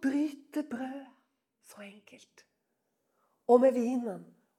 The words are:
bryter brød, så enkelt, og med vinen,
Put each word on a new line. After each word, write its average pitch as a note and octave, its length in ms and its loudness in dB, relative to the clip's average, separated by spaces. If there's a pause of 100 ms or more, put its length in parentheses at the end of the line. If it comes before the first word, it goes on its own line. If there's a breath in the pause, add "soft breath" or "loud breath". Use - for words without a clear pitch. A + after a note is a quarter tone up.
bryter D4 680 -4
brød, C4 360 -10 (600)
så - 160 -20
enkelt, G3+ 640 -20 (1000)
og A#3+ 140 8
med B3+ 120 6
vinen, A#3 520 -2 (340)